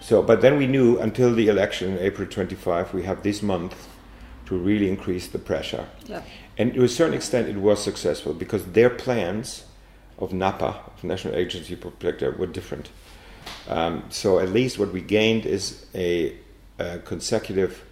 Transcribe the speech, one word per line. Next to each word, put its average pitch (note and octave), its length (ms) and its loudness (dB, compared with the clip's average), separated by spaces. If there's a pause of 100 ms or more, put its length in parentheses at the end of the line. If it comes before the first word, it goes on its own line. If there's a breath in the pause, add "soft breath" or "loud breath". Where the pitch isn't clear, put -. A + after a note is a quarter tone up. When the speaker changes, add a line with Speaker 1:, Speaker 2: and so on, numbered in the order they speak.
Speaker 1:
So, G#2 220 4
but G#2+ 180 6
then C3+ 160 8
we C#3 100 2
knew B2+ 320 6
until A#2+ 360 2
the A2 140 4
election, F#2+ 520 0
April G2 280 -2
twenty-five, F#2 640 -4
we F2+ 80 -2
have F2+ 220 -4
this G2+ 180 0
month F#2 460 -4 (580 loud breath)
to F#2+ 100 -4
really G2+ 320 2
increase F#2 400 -4
the - 100 -8
pressure. - 480 -4 (200)
Speaker 2:
Yeah. - 160 -12 (340 loud breath)
Speaker 1:
And A#2+ 180 0
to B2+ 100 4
a B2 40 4
certain D#3 260 2
extent, B2 340 -2
it G#2 100 -6
was G2+ 240 4
successful D#2 500 -2
because F2+ 340 -4
their A2+ 240 6
plans A2 760 -4 (540 soft breath)
of F#2 140 -6
napa, F#2+ 480 0 (140)
of - 100 -16
National F2+ 300 -4
Agency F2 420 -4
Protector, E2+ 560 -4
were F#2 140 -4
different. - 420 -10 (800 loud breath)
Um, E2+ 400 -2
so F#2 300 2
at F#2 100 2
least B2 300 0
what G2 140 0
we F#2 80 -4
gained G#2+ 460 2
is - 480 -4
a, F2 400 0 (440)
a F2 220 -6
consecutive F#2+ 920 -4